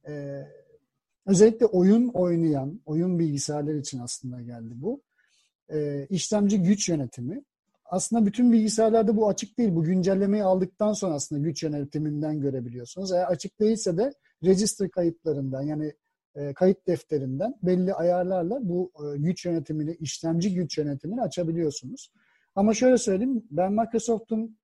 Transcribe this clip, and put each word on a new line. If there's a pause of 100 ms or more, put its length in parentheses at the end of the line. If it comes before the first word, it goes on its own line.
E, (840)
özellikle
oyun
oynayan,
oyun
bilgisayarları
için
aslında
geldi
bu. (720)
E,
işlemci
güç
yönetimi. (420)
Aslında
bütün
bilgisayarlarda
bu
açık
değil.
Bu
güncellemeyi
aldıktan
sonra
aslında
güç
yönetiminden
görebiliyorsunuz.
Eğer
açık
değilse
de (320)
register
kayıtlarından,
yani, (420)
e,
kayıt
defterinden
belli
ayarlarla
bu,
e,
güç
yönetimini,
işlemci
güç
yönetimini
açabiliyorsunuz. (420)
Ama
şöyle
söyleyeyim,
ben
Microsoft'un